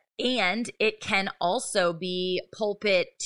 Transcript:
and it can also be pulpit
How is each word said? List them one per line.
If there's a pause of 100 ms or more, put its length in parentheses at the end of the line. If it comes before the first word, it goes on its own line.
(200)
and (100)
it
can (100)
also
be (160)
pulpit (180)